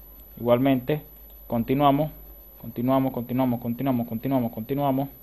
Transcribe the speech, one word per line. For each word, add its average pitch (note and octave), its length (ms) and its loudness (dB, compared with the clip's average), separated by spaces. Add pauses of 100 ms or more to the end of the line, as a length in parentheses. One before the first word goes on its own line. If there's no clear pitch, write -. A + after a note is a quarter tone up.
(400)
Igualmente, B2+ 640 2 (480)
continuamos, C#3 580 2 (520)
continuamos, B2+ 500 0
continuamos, B2 480 -2
continuamos, A#2+ 480 -2
continuamos, A#2+ 460 -2
continuamos. C#3 560 -2 (140)